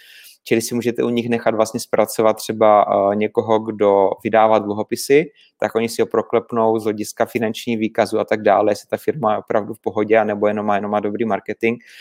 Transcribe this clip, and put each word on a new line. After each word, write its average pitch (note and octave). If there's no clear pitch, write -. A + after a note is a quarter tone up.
Čili A2+
si A#2+
můžete A#2+
u B2
nich A#2+
nechat A#2
vlastně A2
zpracovat A2
třeba, G#2+
eh, G#2
někoho, G#2+
kdo G#2
vydává A2
dluhopisy, G#2+
tak -
oni A2+
si A2+
ho -
proklepnou A2+
z G#2+
hlediska G#2+
finanční A2+
výkazu G#2+
a G#2
tak A2
dále, G#2
jestli -
ta A2
firma A2
je G#2
opravdu A2
v -
pohodě, G#2+
anebo G#2
jenom G#2
má, G#2
jenom G2+
má G#2
dobrý G#2
marketing. A2